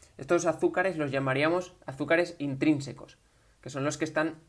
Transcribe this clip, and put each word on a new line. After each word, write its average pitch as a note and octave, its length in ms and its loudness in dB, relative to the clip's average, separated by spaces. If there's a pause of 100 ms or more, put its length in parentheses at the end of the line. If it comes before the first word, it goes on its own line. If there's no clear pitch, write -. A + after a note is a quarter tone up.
(180)
Estos E3+ 280 2
azúcares F3 500 0
los D3 140 -2
llamaríamos C#3 640 0 (120)
azúcares E3 520 0
intrínsecos, C#3 800 0 (460)
que B2+ 80 -14
son C3+ 140 -4
los C#3+ 140 -2
que E3 60 0
están D#3 320 -2 (120)